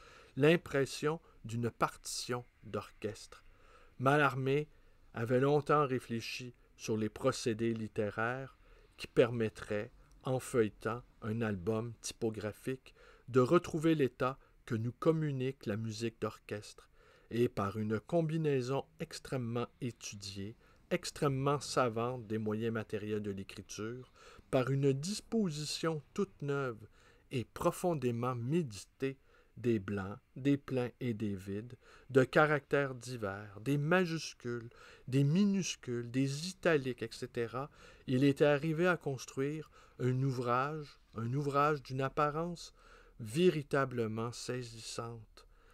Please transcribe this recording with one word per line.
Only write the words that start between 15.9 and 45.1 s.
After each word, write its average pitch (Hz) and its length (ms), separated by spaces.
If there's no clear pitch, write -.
d'orchestre, - 680
et 120 180
par 98 280
une 107 220
combinaison 151 840
extrêmement 120 680
étudiée, 101 760
extrêmement 143 680
savante 120 680
des 110 100
moyens 110 360
matériels 107 500
de 104 80
l'écriture, 107 800
par 131 180
une 139 240
disposition 156 1080
toute 196 280
neuve 135 460
et 127 120
profondément 127 920
méditée 135 840
des 117 220
blancs, 101 380
des 139 220
pleins 123 420
et 120 140
des 104 220
vides, 101 400
de 131 140
caractères 143 720
divers, 107 640
des 135 180
majuscules, 147 920
des 135 160
minuscules, 156 880
des 135 380
italiques, 147 540
et 117 100
cetera, 120 580
il 131 180
était 143 220
arrivé 156 420
à 170 100
construire 143 720
un 127 220
ouvrage, 135 800
un 117 180
ouvrage 143 480
d'une 131 200
apparence 151 720
véritablement 123 1120
saisissante. 117 1160